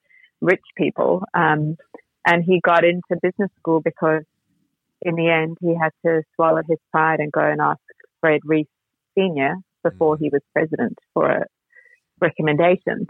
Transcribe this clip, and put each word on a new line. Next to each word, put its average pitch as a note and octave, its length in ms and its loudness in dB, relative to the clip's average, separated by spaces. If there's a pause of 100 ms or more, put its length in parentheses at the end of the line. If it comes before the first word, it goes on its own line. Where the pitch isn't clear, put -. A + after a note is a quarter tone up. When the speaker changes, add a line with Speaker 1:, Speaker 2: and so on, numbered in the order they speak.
(420)
Speaker 1:
rich F3+ 180 0 (160)
people. F3+ 560 -2
Um, D#3 460 0 (480)
and E3+ 180 2
he F3+ 180 2
got E3+ 220 4
into F3 380 0
business F#3 360 -2
school E3 220 -2
because D#3 440 -2 (760)
in E3+ 140 -4
the E3 160 0
end D#3+ 320 -2
he E3+ 120 0
had D#3+ 180 -2 (120)
to E3 180 0 (120)
swallow D#3+ 340 2
his D#3+ 100 0 (140)
pride D#3+ 280 2
and D3+ 120 -6
go D#3 80 -2
and D3+ 220 0
ask D3 180 -2 (400)
Fred D3+ 240 2
Reese D3+ 220 0 (480)
Senior D#3+ 400 0 (280)
before D#3+ 340 0
Speaker 2:
Mm. D3+ 40 -6
Speaker 1:
he D3+ 100 -2
was C#3+ 120 0 (100)
president D#3+ 460 -2 (160)
for D#3+ 160 2
a - 160 -2 (760)
recommendation E3+ 880 0